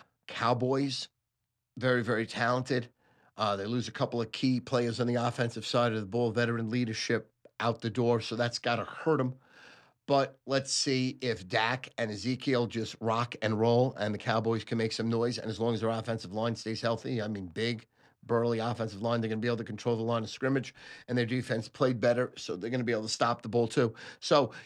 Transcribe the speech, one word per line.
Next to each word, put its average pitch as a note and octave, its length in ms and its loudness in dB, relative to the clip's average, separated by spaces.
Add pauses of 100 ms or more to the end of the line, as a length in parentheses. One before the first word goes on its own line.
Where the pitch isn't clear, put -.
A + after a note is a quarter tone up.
(280)
Cowboys, B2+ 840 0 (680)
very, B2 260 2
very A2+ 240 0
talented. B2 640 0 (480)
Uh, G#2 200 0
they G2 80 -4
lose A#2+ 240 -2
a - 40 -8
couple A#2+ 280 -2
of A2+ 100 -6
key B2+ 300 2
players A#2+ 380 0
on A#2+ 80 0
the A#2+ 80 2
offensive A#2 500 -2
side A#2+ 280 2
of A2 80 -2
the G2+ 60 -6
ball, A#2 240 0
veteran A#2 380 0
leadership A2+ 600 0 (280)
out A2+ 220 0
the A#2 80 -2
door, A#2+ 320 2
so A2+ 140 -6
that's A#2 240 0
gotta A#2 260 0
hurt - 340 0
'em. B2+ 160 0 (760)
But C3+ 340 2
let's C3+ 280 0
see C3 480 0
if G2+ 260 -4
Dak A#2 400 0 (100)
and A2 140 -2
Ezekiel A#2+ 560 0
just A2 320 -6
rock A2+ 420 0
and A2 160 2
roll A#2+ 400 4
and G#2 160 0
the G#2 40 -4
Cowboys A2 480 0
can A#2 120 -2
make A2+ 140 0
some A2+ 160 -2
noise. A#2 300 0
And - 120 -6
as G#2 80 -6
long A#2 160 2
as A2 60 -2
their A2+ 100 0
offensive A2+ 440 -4
line A2 200 0
stays G#2+ 280 -6
healthy, A#2 400 -2
I G#2 80 -4
mean, G2 180 -6
big G#2+ 400 -4 (400)
burly A#2 320 2
offensive A2 420 -4
line. A#2 200 0
They're A2+ 80 0
gonna A2 120 -2
be A#2 60 0
able A#2+ 100 0
to A2 60 -4
control A#2+ 340 -2
the A2+ 60 -2
line A#2 200 0
of G#2+ 60 -8
scrimmage, C3+ 440 -2 (340)
and B2 100 0
their A#2+ 80 4
defense A#2 420 -2
played C3 320 0
better, A#2+ 380 2
so - 180 -6
they're F2+ 140 -4
gonna B2+ 140 0
be A#2 80 0
able G#2+ 120 0
to A2 60 -6
stop A#2+ 320 2
the A#2 80 -8
ball A#2 180 4
too. A#2+ 260 2 (260)
So C#3+ 320 4 (140)